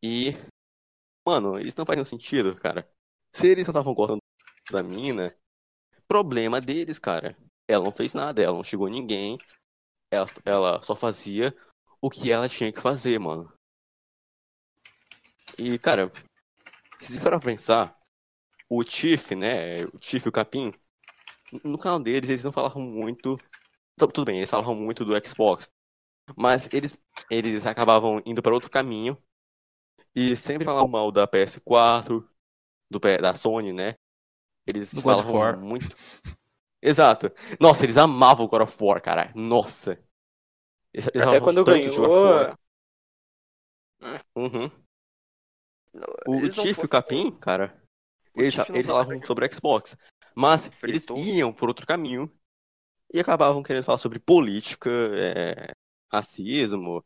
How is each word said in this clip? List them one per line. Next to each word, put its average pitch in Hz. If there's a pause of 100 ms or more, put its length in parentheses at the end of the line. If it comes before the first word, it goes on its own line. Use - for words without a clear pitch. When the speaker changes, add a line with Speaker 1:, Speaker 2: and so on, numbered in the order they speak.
Speaker 1:
E, 120 (920)
mano, 107
isso -
não 160
faz 156
nenhum 139
sentido, 113
cara. 85 (440)
Se -
eles 185
não 165
tavam 139
gostando 107 (500)
da 95
mina, 95 (720)
problema 127
deles, 151
cara. 87 (340)
Ela 101
não 101
fez 123
nada, 143
ela 87
não 98
xingou 98
ninguém. 107 (720)
Ela, 98 (180)
ela 95
só 104
fazia 110 (460)
o 135
que 123
ela 117
tinha 110
que -
fazer, 127
mano. 82 (2000)
E, 120
cara, 101 (880)
se -
você -
for 170
pensar, 113 (720)
o 120
Tiff, 151
né, 87
o -
Tiff -
e -
o 110
Capim, 113 (800)
n-, 127
no 143
canal 175
deles, 127
eles 131
não 139
falavam 135
muito. 120 (600)
Tu-, -
tudo -
bem, 98
eles 95
falavam 113
muito 110
do 104 (140)
Xbox. - (680)
Mas 127
eles, 139 (320)
eles 110
acabavam 110
indo 117
pra 113
outro 123
caminho. 127 (960)
E 123
sempre 151
falavam 139
mal 107
da 101
P 95
S 98
quatro, 117 (600)
do 101
P-, 98
da 92
Sony, 110
né? 95 (720)
Eles 104
Speaker 2:
Do 139
God 127
of 104
Speaker 1:
falavam 113
Speaker 2:
War. 107
Speaker 1:
muito. 110 (960)
Exato. 143 (340)
Nossa, 151
eles 120
amavam 127
o -
God 110
of -
War, 98
cara. 82
Nossa. 113 (1000)
Eles, -
eles -
Speaker 3:
Até 123
Speaker 1:
falavam 135
Speaker 3:
quando 180
Speaker 1:
tanto 175
de 139
God 139
of -
Speaker 3:
ganhou 185
Speaker 1:
War. 160
Speaker 3:
a- 135 (1600)
É. - (140)
Speaker 1:
Uhum. 123 (1200)
Speaker 4:
Não, - (220)
Speaker 1:
O 131
Speaker 4:
eles 139
não -
Speaker 1:
Tiff 170
e 208
o -
Speaker 4:
foram 156
Speaker 1:
Capim, 147
cara, 95 (520)
Speaker 4:
O 117
Speaker 1:
eles, 131
Speaker 4:
Tiff -
não 180
Speaker 1:
eles 123
Speaker 4:
foi 123
Speaker 1:
falavam 131
sobre 123
o 131
Xbox. - (380)
Mas 151 (160)
eles 113
Speaker 4:
Fritou. 123
Speaker 1:
iam 160
por 117
outro -
caminho 151 (800)
e 170
acabavam 143
querendo 131
falar 120
sobre 113
política, 127
é, 95 (400)
racismo. 104